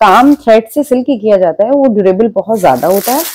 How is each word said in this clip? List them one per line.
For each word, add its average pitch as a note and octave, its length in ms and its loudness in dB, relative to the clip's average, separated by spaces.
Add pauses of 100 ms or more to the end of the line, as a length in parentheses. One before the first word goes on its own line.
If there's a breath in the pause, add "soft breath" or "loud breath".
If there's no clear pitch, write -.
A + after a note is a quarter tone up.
काम A3+ 340 4
thread A3+ 340 0
से D4 140 -6
silk B3+ 280 -4
किया G#3+ 260 0
जाता F3+ 280 0
है A#3 60 -4
वो C#4 140 0
durable G3+ 440 0
बहुत G3+ 300 -4
ज्यादा D3 300 0
होता G3 240 -2
है, D4 100 -2 (120)